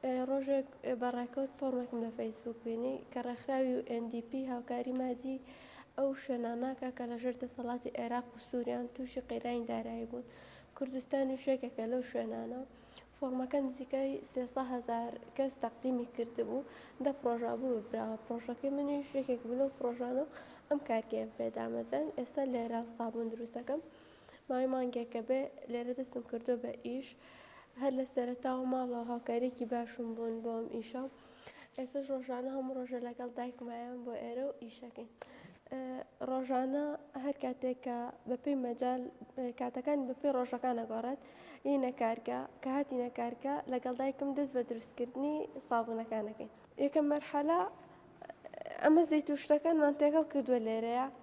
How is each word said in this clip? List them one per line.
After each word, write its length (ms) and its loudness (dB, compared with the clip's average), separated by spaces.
ئێ، 100 2
ڕۆژێک، 380 2
ئێ، 160 2
بەڕێکەوت 540 -2
فۆرمێکم 500 0
لە 120 -6
فەیسبوک 460 -4
بینی 320 -2
کە 160 -4
ڕێکخراوی 480 2
و 140 0
ئێن 200 -2
دی 120 -4
پی 200 -4
هاوکاری 500 -2
مادی 360 -2
ئەو 120 4
شوێناناکە 760 -2
کە 140 -4
لەژێر 320 -2
دەسەڵاتی 560 -4
عێراق 360 0
و 20 -14
سووریان 460 0
تووشی 360 -6
قەیرانی 420 -2
دارایی 380 -4
بوون. 160 -6
کوردستانیش 680 0
یەکێکە 380 -2
لەو 180 2
شوێنانە. 520 -4
فۆرمەکە 500 0
نزیکەی 460 0
سێسە 400 -2
هەزار 400 0
کەس 200 2
تەقدیمی 520 0
کردبوو. 520 -2
دە 160 4
پرۆژە 400 2
بوو 180 2
ببراوە. 480 -4
پرۆژەکەی 520 -2
منیش 320 0
یەکێک 240 0
بوو 180 -2
لەو 160 4
پرۆژانە 480 0
و 80 -14
ئەم 200 4
کارگەیەم 500 0
پێدا 360 -2
مەزەن. 340 0
ئێستا 260 -2
لێرە 280 0
سابوون 360 -2
دروستەکەم. 520 -4
ماوەی 280 2
مانگێکە 540 -2
بێ 140 4
لێرە 280 -2
دەستم 300 -4
کردووە 340 0
بە 80 -4
ئیش. 220 -4
هەر 180 6
لە 140 2
سەرەتاوە 600 2
ماڵەوە 380 0
هاوکاریەکی 540 2
باشم 500 -2
بوون 280 0
بۆ 140 0
ئەم 180 -2
ئیشە. 280 -4
ئێستاش 360 -4
ڕۆژانە 420 -4
هەموو 220 -2
ڕۆژە 300 -4
لەگەڵ 220 -6
دایکمایان 640 -6
بۆ 160 -4
ئێرە 260 -2
و 140 -2
ئیشەکەین. 480 -14
ئێ، 100 -4
ڕۆژانە 560 2
هەر 200 0
کاتێک 420 0
کە 120 0
بە 180 0
پێی 220 4
مەجال، 360 2
ئێ، 80 -2
کاتەکانی 500 2
بە 100 -2
پێی 180 4
ڕۆژەکان 420 2
ئەگۆڕێت، 420 -2
ئینە 240 6
کارگا، 400 2
کە 140 -4
هاتینە 340 2
کارگا، 360 -2
لەگەڵ 300 0
دایکم 360 2
دەست 180 2
بە 140 4
دروستکردنی 640 -2
سابوونەکانەکەین. 840 0
یەکەم 280 6
مەرحەلە، 480 4
ئەمە 260 12
زەیت 200 6
و 140 4
شتەکانمان 580 8
تێکەڵ 300 8
کردووە 360 4
لێرەیە. 400 2